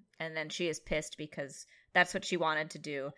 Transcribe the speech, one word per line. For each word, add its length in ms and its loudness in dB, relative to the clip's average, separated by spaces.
And 160 -6
then 140 -4
she 200 0
is 100 -2
pissed 400 -2
because 480 -8
that's 220 6
what 100 -4
she 100 0
wanted 360 2
to 80 -10
do. 380 -4